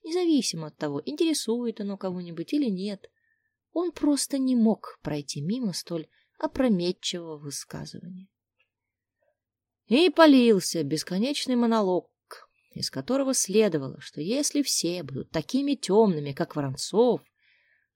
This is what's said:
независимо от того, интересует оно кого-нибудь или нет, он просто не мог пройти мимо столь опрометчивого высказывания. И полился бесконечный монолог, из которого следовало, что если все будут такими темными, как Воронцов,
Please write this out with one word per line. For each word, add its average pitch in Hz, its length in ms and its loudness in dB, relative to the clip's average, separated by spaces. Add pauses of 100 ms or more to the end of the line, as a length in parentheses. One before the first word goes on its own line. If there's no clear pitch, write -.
независимо 311 680 0
от - 80 -20
того, 143 280 -4
интересует 247 760 -2
оно 202 180 -6
кого-нибудь 175 560 -8
или 285 160 0
нет, 196 400 -6 (600)
он 339 200 -2
просто 285 460 0
не 262 180 2
мог 220 460 2
пройти 147 380 -6
мимо 202 320 -4
столь 160 360 -8 (300)
опрометчивого 180 1000 -2
высказывания. 151 920 -14 (1600)
И 302 240 4
полился 240 720 6
бесконечный 196 760 -2
монолог, 220 540 0 (640)
из - 180 -8
которого 262 440 -2
следовало, 180 680 2
что - 200 -14
если 269 420 -2
все 175 400 -2
будут 135 280 -10
такими 277 440 -2
темными, 180 580 2
как 160 240 -4
Воронцов, 165 680 0 (720)